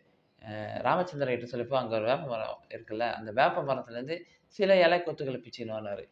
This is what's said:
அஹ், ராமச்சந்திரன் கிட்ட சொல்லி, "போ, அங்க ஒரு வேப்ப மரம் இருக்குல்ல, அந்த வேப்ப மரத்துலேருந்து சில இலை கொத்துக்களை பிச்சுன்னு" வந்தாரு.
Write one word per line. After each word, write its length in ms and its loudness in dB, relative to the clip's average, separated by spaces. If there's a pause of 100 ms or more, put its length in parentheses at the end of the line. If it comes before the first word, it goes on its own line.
(400)
அஹ், 420 -8
ராமச்சந்திரன் 520 0
கிட்ட 160 -6
சொல்லி, 160 -4
"போ, 120 0
அங்க 180 0
ஒரு 80 0
வேப்ப 220 0
மரம் 420 -6
இருக்குல்ல, 440 -4
அந்த 200 -8
வேப்ப 300 4
மரத்துலேருந்து 580 -4 (260)
சில 340 4
இலை 220 6
கொத்துக்களை 360 -4
பிச்சுன்னு" 420 -8
வந்தாரு. 320 -6